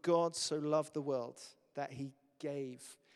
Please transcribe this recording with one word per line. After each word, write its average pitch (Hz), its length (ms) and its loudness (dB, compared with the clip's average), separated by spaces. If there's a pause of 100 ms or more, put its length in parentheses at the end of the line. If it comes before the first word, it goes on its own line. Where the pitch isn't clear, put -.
God 170 320 4
so - 240 0
loved 151 340 2
the 151 80 -2
world 127 400 -2 (340)
that 139 160 -4
he 135 200 -6 (260)
gave 139 600 -8 (160)